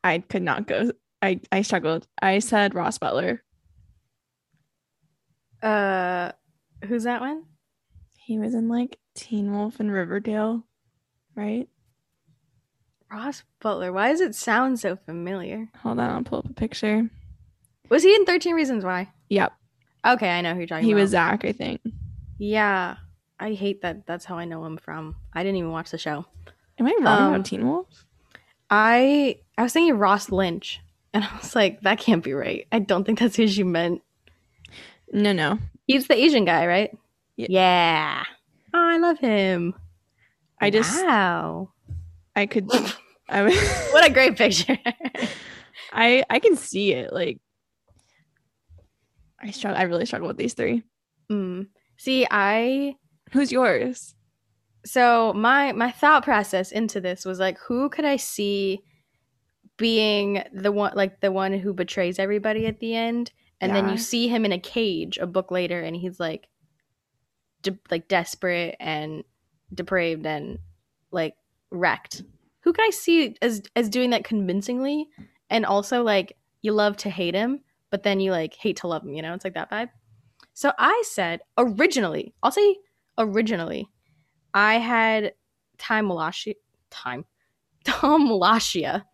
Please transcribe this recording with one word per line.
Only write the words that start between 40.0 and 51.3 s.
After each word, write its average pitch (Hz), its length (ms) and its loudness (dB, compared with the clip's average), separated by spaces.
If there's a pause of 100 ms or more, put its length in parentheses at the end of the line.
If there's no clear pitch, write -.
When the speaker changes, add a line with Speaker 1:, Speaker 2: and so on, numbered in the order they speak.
Speaker 1:
I 202 100 4
just 220 340 2
Speaker 2:
Wow. 180 680 0 (640)
Speaker 1:
I 202 120 0
could, 202 260 -2
Speaker 2:
<laughs> - 560 -2
Speaker 1:
I 202 140 0
w- 349 180 6
<laughs> 640 320 -2
Speaker 2:
What 330 160 8
a 269 40 2
great 262 240 4
picture. 226 420 2 (580)
<laughs> - 560 -20
Speaker 1:
I, 240 380 4
I 233 100 2
can 381 160 6
see 196 360 -2
it. 127 200 -4
Like, 160 280 -4 (2000)
I 214 100 -10
struggle, 202 300 -6
I 185 40 2
really 175 220 -2
struggle 175 220 -6
with - 80 -8
these - 180 -4
three. 233 280 -2 (480)